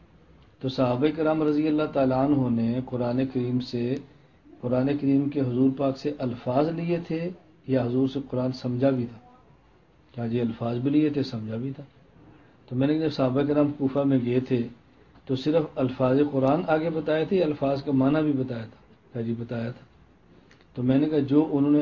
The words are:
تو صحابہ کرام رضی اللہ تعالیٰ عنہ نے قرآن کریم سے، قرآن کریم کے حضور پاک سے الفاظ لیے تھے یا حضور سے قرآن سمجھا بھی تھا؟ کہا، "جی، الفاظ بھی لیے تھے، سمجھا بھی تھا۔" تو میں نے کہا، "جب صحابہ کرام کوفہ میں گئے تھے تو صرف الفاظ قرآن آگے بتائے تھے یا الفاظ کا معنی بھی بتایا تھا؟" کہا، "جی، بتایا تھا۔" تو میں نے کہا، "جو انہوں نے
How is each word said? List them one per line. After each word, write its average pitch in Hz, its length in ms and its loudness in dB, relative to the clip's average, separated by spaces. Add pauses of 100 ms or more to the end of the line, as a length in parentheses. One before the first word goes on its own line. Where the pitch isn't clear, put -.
(640)
تو 131 60 -2
صحابہ 127 380 0 (100)
کرام 156 260 0
رضی 151 260 2
اللہ 151 140 2 (100)
تعالیٰ 131 260 2
عنہ 131 420 2
نے 117 260 0
قرآن 123 400 -2
کریم 123 340 -2
سے، 120 340 -4 (680)
قرآن 127 260 0
کریم 139 420 2
کے 143 120 -2
حضور 127 360 2
پاک 135 220 -2
سے 147 200 -4
الفاظ 127 500 0
لیے 170 380 -2
تھے 170 240 -4 (360)
یا 127 180 0
حضور 127 240 0
سے 139 100 -6 (120)
قرآن 127 220 -2
سمجھا 127 380 0
بھی 123 160 -2
تھا؟ 117 220 -16 (840)
کہا، 117 120 -6
"جی، 117 140 -2
الفاظ 117 360 -4
بھی 127 140 -2
لیے 151 200 4
تھے، 143 120 0
سمجھا 110 340 -8
بھی 131 200 -6
تھا۔" 143 80 -16 (840)
تو 123 80 -6
میں 135 100 2
نے 151 120 2
کہا، 160 40 -2
"جب 151 100 0
صحابہ 131 360 2
کرام 147 300 2
کوفہ 139 200 0
میں 139 260 4
گئے 123 160 2
تھے 123 220 0 (640)
تو 131 100 -2
صرف 151 260 0 (140)
الفاظ 131 440 2 (120)
قرآن 135 340 2
آگے 160 240 0
بتائے 160 340 -2
تھے 190 120 0
یا 175 100 2
الفاظ 139 360 -2
کا 147 100 -6
معنی 147 400 2
بھی - 0 -
بتایا 120 320 -4
تھا؟" - 140 -18 (340)
کہا، 120 80 -6
"جی، 113 180 -4
بتایا 117 320 -6
تھا۔" - 140 -16 (880)
تو 127 80 -6
میں 131 160 4
نے 156 100 2
کہا، 156 100 0
"جو 143 320 4
انہوں 143 200 2
نے 147 120 6